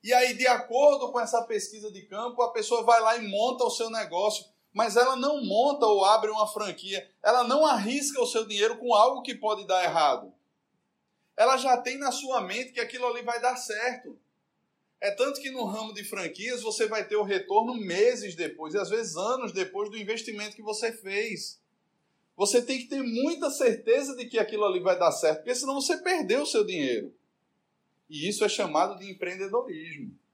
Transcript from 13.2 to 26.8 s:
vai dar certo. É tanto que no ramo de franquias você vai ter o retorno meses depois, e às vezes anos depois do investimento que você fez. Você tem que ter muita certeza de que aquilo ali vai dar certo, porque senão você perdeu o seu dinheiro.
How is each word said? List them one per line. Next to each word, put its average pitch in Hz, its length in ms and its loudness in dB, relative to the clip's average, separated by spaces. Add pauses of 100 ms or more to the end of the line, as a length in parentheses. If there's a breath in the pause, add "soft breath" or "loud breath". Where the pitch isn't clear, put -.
vai 233 200 -4
dar 247 160 0
certo. 226 600 -6 (840)
É 202 120 -2
tanto 277 300 -4
que 269 100 -10
no 247 140 -6
ramo 220 280 -8
de 202 100 -12
franquias 202 580 -8
você 220 260 -2
vai 214 180 -4
ter 208 120 -2
o 208 60 2
retorno 196 500 0
meses 202 640 0
depois, 156 380 -8
e 202 40 -2
às 180 120 -2
vezes 202 280 -4
anos 226 340 -4
depois 196 380 -4
do 220 80 -12
investimento 214 580 -8
que 220 60 -20
você 214 320 -4
fez. 202 680 -8 (760)
Você 202 240 4
tem 262 180 -2
que - 60 -10
ter 269 180 -4
muita 269 460 0
certeza 247 680 2
de 247 100 -10
que 240 140 -2
aquilo 208 240 0
ali 190 160 2
vai 180 180 2
dar 170 140 4
certo, 156 280 0
porque 247 160 -4
senão 269 200 -4
você 277 220 -2
perdeu 294 460 0
o - 20 -4
seu 220 180 0
dinheiro. 139 500 -4 (960)